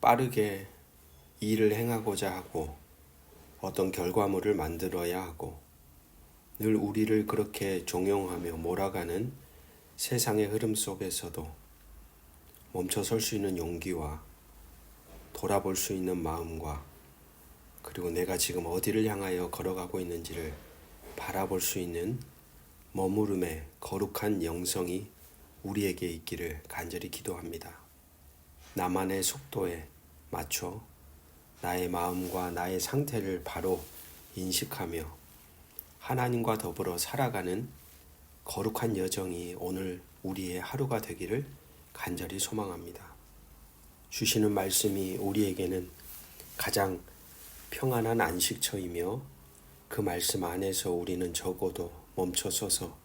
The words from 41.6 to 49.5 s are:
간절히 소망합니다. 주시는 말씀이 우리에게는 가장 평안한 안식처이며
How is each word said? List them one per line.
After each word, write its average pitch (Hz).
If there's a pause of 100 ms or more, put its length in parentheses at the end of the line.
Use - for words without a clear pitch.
간절히 90
소망합니다. 87 (960)
주시는 107
말씀이 95
우리에게는 95 (680)
가장 98 (720)
평안한 117
안식처이며 90 (680)